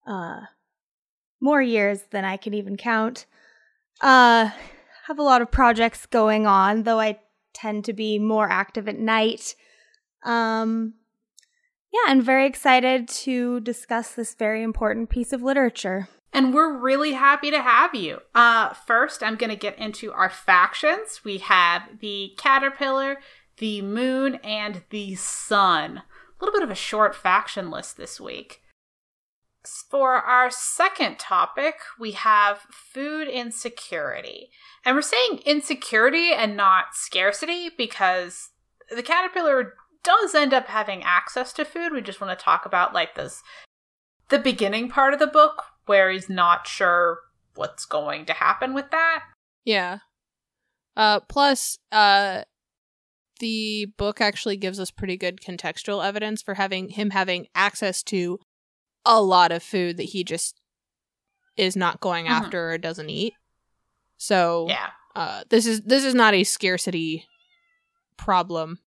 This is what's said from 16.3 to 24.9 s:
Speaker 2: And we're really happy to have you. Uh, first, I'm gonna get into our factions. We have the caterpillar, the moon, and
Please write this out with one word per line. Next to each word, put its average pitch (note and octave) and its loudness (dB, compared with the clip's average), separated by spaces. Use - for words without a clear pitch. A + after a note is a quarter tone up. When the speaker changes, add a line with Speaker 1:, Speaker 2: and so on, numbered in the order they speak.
Speaker 2:
And C4 4
we're D4+ 4
really C4+ 0
happy C#4+ 2
to D4 0
have B3+ 4
you. D#3+ -6
Uh, A#3 4
first, - 0
I'm A3 -2
gonna A3 -4
get G#3 -8
into G#3+ -10
our F#3 0
factions. D4 2
We G3 -8
have F3+ 4
the G3+ -10
caterpillar, C4+ 0
the G#3 -6
moon, B3+ -2
and G#3 -8